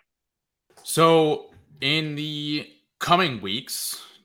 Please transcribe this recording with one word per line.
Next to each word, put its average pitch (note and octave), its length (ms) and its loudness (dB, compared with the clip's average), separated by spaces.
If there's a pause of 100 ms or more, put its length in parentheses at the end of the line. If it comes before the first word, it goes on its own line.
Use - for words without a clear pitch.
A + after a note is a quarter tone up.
(800)
So D#3+ 680 2 (280)
in D3+ 360 -2
the D3 520 -8 (320)
coming E3 400 2
weeks, - 640 -8 (220)